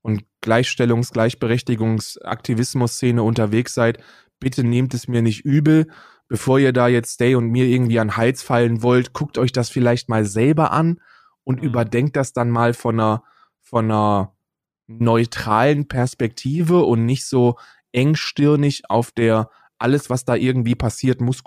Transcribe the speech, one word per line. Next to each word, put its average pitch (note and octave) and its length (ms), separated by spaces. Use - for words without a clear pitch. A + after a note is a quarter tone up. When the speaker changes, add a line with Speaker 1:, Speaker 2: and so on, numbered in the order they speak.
Speaker 1:
und G#2+ 220
Gleichstellungs-, A#2 680
Gleichberechtigungsaktivismus-Szene A#2 2000
unterwegs A2+ 520
seid, A#2 280
bitte C3 240
nehmt B2 300
es B2 140
mir A#2+ 140
nicht A2+ 240
übel, D#3 420
bevor C3 300
ihr C3+ 160
da B2 140
jetzt A#2+ 280
Stay B2+ 200
und A#2 140
mir B2+ 160
irgendwie A#2+ 340
an A2 80
den G#2 100
Hals A#2+ 240
fallen A#2+ 400
wollt, B2 320
guckt - 240
euch A#2+ 140
das B2 180
vielleicht B2 400
mal A2 160
selber C3+ 460
an E3 280
und C3 160
Speaker 2:
Mhm. D3+ 80
Speaker 1:
überdenkt A#2+ 480
das C#3 180
dann A#2+ 160
mal A#2 240
von A2+ 260
einer, A2 240
von A2+ 260
einer G#2 480
neutralen A#2 880
Perspektive C#3+ 960
und A2+ 220
nicht C3 200
so B2 320
engstirnig D3 960
auf A#2 220
der, A2+ 380
alles, C3 320
was B2+ 160
da B2 100
irgendwie B2+ 400
passiert, B2+ 460
muss B2 260